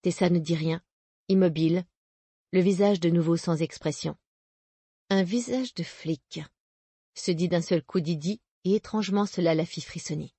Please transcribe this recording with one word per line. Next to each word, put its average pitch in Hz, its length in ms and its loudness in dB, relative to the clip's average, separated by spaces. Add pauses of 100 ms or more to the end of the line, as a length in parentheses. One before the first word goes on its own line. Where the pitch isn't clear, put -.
Tessa 175 280 2
ne 175 80 4
dit 160 160 0
rien, 160 280 -2 (460)
immobile, 175 560 2 (680)
le 180 80 4
visage 196 400 4
de 170 100 2
nouveau 170 260 2
sans 165 260 -2
expression. « - 540 -6 (960)
Un 190 120 4
visage 240 520 -2
de 170 80 -6
flic », - 580 -8 (760)
se - 160 -4
dit 170 180 0
d'un 170 140 0
seul 165 200 0
coup - 180 -4
Didi, 165 400 -4 (240)
et 185 100 2
étrangement 202 500 -2
cela 165 300 0
la 160 100 0
fit - 160 -10
frissonner. - 580 -10